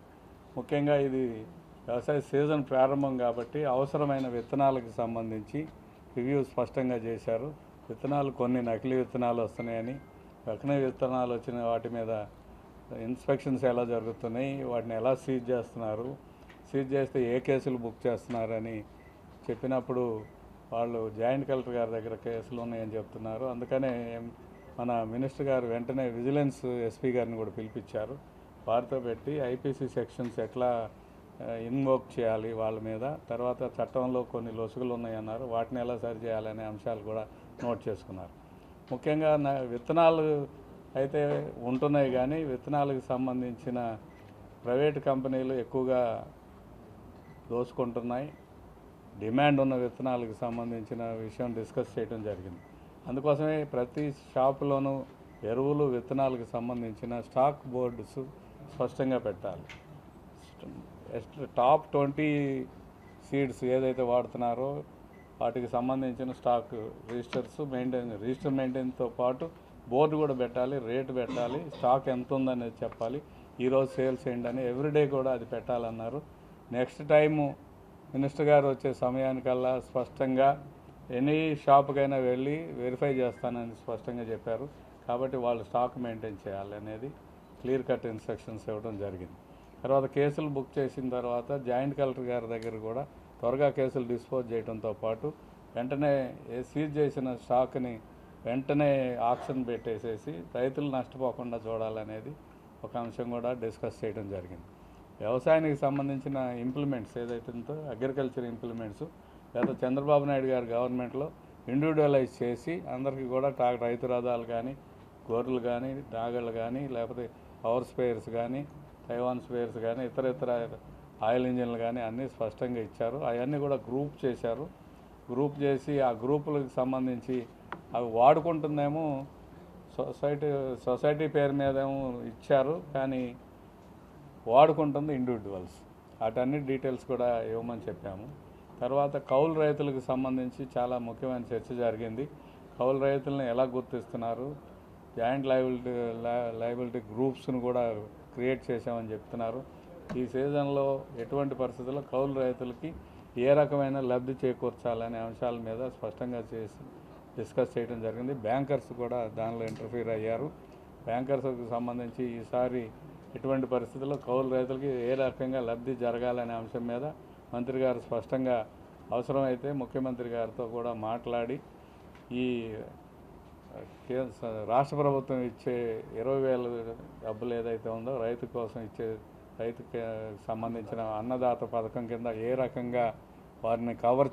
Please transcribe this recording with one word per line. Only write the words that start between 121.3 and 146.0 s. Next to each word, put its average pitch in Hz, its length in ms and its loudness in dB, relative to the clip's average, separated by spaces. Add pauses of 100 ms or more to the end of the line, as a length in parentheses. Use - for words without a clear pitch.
ఇంజిన్లు 123 320 0
కానీ 117 220 0
అన్నీ 120 280 -4
స్పష్టంగా 120 520 -2
ఇచ్చారు. 117 360 -2
అవన్నీ 131 420 0
కూడా 143 160 2
గ్రూప్ 131 500 -2
చేశారు. 120 440 0 (640)
గ్రూప్ 143 300 2
చేసి 139 380 2
ఆ 127 100 6
గ్రూపులకు 143 640 0
సంబంధించి 127 680 0 (480)
అవి 120 160 0
వాడుకుంటుందేమో 147 1160 6 (680)
సొసైటీ, 139 800 0 (100)
సొసైటీ 147 420 4
పేరు 143 240 4
మీదేమో 135 720 2
ఇచ్చారు, 135 600 2 (120)
కానీ 131 420 -2 (1080)
వాడుకుంటుంది 147 680 6
ఇండివిడ్యువల్స్. 101 640 -2 (460)
వాటన్ని 127 440 2
డీటెయిల్స్ 131 380 0
కూడా 123 380 2
ఇవ్వమని 113 460 -4
చెప్పాము. 101 400 -8 (520)
తర్వాత 139 360 2
కౌలు 143 440 4
రైతులకు 147 400 2
సంబంధించి 131 680 0 (120)
చాలా 123 200 0
ముఖ్యమైన 120 440 -4 (120)
చర్చ 113 220 -4
జరిగింది. 113 520 0 (500)
కౌలు 131 200 4
రైతులను 139 440 2
ఎలా 123 200 2
గుర్తిస్తున్నారు, 123 920 -4 (600)
జాయింట్ 131 300 2
లయబిలిటీ, 127 440 4 (320)